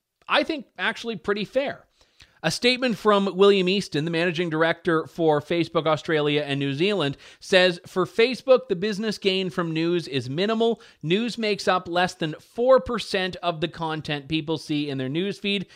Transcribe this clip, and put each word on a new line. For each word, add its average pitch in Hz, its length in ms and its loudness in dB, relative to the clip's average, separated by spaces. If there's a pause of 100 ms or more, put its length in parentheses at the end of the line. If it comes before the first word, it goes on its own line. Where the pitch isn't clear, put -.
(280)
I 254 140 2
think, 294 240 -6 (100)
actually 220 380 -4
pretty 208 300 -4
fair. 262 400 -4 (560)
A 160 120 -2
statement 247 440 0
from 196 400 2
William 196 320 6
Easton, 180 360 0
the 170 80 -2
managing 170 360 0
director 160 600 0
for 156 320 2
Facebook 160 480 0
Australia 147 580 0
and 139 140 -2
New 139 120 -2
Zealand, 151 440 0 (240)
says, 185 440 2
"For 180 220 -2
Facebook, 254 640 2
the 190 80 -2
business 208 420 -4
gain 190 320 0
from 170 220 -4
news 170 340 0
is 131 240 -4
minimal. 220 500 -2 (220)
News 190 340 -2
makes 208 300 -4
up 185 220 0
less 175 260 0
than 156 240 -6
four 254 400 2
percent 196 640 -2
of 175 180 -2
the 175 60 0
content 156 640 -6
people 160 280 -2
see 147 320 -4
in 135 100 -6
their 131 100 -4
newsfeed. 196 680 -4